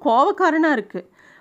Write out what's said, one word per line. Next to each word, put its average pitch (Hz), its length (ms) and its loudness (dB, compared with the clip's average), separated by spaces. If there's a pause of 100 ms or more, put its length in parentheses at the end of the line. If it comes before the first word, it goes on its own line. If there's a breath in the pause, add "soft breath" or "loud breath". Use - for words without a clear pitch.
கோவக்காரனா 320 680 2
இருக்கு. 202 360 -8 (320 soft breath)